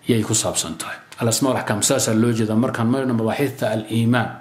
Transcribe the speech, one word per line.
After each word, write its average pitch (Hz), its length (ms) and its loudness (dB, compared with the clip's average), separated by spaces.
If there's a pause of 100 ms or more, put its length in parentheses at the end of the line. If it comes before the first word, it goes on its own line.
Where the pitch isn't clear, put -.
yay 117 140 4
ku 107 140 -2
saabsan - 420 -2
tahay. - 200 -10 (220)
Al 120 80 0
asmaa 131 260 2
wal 107 80 0
axkaam 104 200 -2
saasaa 120 320 2
loo 117 180 4
jeedaa 110 240 0
markaan 117 360 0
marayno 131 220 0
mabaaxithta 110 580 0
al 110 180 -2
iimaan 113 400 2 (120)